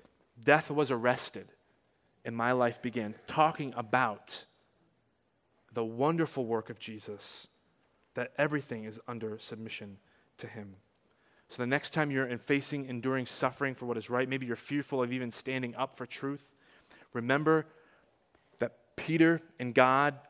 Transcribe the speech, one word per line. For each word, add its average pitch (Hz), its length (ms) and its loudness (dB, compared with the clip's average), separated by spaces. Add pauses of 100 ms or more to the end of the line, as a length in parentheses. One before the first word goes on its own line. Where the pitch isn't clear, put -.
(440)
Death 147 280 4
was 143 180 2
arrested, 120 600 0 (760)
and 117 100 -4
my 117 180 2
life 120 280 2
began, 110 340 -4 (120)
talking 156 500 2
about 113 680 0 (1300)
the 117 100 -2
wonderful 139 600 2
work 113 240 -2
of 110 100 -12
Jesus, - 680 -12 (680)
that 123 220 -4
everything 143 480 0
is 110 220 -12
under 110 300 -6
submission 110 600 -12 (400)
to 117 100 -12
him. 101 300 -14 (720)
So - 140 -14
the 120 40 0
next 143 240 0
time 151 200 2
you're 135 160 2
in 123 100 -2
facing, 143 480 0
enduring 127 400 -2
suffering 131 500 -2
for 123 120 -8
what 117 100 -2
is 107 120 -8
right, 127 200 2
maybe 131 160 -4
you're 120 100 -2
fearful 139 480 -2
of 120 80 0
even 127 200 -4
standing 127 440 -4
up 131 220 -4
for 123 80 -8
truth, 143 420 -8 (640)
remember 147 540 4 (920)
that - 360 -4
Peter 165 460 2 (180)
and 123 140 -4
God 131 420 6 (140)